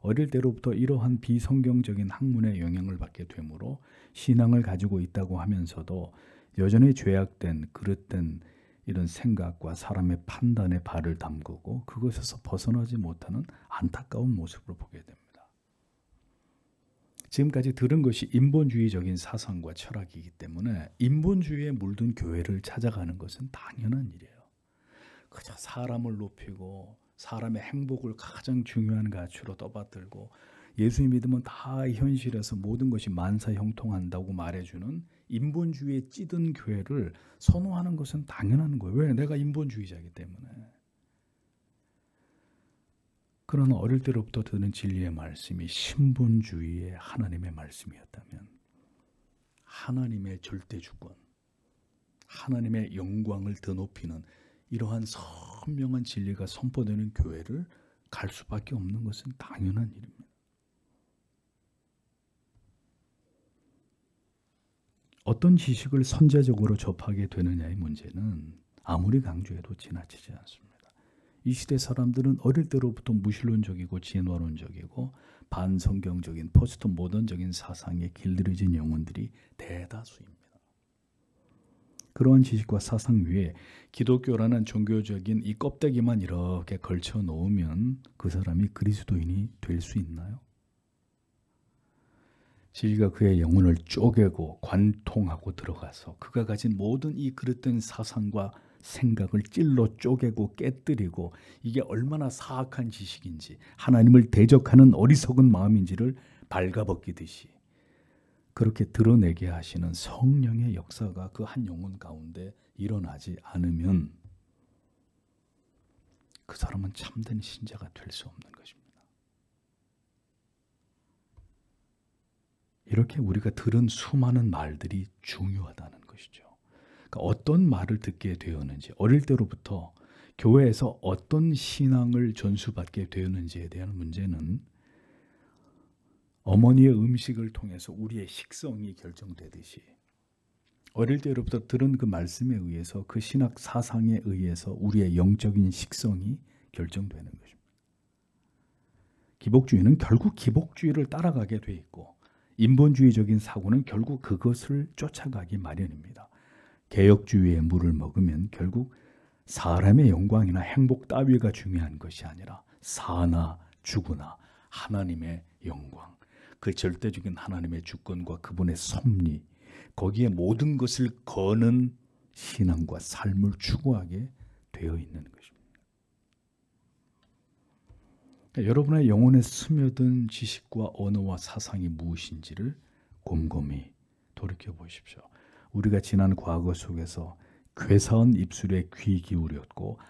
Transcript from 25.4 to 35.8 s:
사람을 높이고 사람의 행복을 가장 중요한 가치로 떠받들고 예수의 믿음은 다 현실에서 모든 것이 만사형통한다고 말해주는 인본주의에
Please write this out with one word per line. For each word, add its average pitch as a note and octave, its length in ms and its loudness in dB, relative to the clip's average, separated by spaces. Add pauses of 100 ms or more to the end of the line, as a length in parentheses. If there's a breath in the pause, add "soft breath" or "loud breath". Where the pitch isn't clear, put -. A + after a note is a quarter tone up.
사람을 A#2+ 580 -8
높이고 G2 800 -14 (200)
사람의 A2+ 440 -8
행복을 C3 560 -8
가장 - 480 -6
중요한 G#2+ 460 -2
가치로 F#2 460 -12
떠받들고 G2+ 760 -18 (480 loud breath)
예수의 A#2+ 300 2
믿음은 B2 340 0
다 C3 480 -8
현실에서 A#2+ 640 -2
모든 A#2 320 -2
것이 G#2+ 220 -4
만사형통한다고 G2 1200 -4
말해주는 F2+ 720 -10 (240 soft breath)
인본주의에 C#3 800 -4